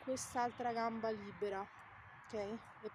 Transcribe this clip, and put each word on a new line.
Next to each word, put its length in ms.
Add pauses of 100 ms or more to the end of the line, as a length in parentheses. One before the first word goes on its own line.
quest'altra 680
gamba 380
libera, 500
ok? 760
E 600